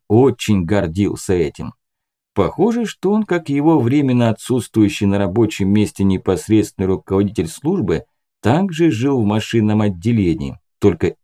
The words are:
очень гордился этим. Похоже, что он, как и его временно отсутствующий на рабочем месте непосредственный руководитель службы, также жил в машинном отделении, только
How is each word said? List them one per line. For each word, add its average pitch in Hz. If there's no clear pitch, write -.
очень 110
гордился 95
этим. 76
Похоже, 220
что 190
он, 214
как 170
и 143
его 151
временно 123
отсутствующий 107
на 98
рабочем 101
месте 101
непосредственный 98
руководитель 95
службы, 110
также 165
жил 131
в 107
машинном 107
отделении, 90
только 90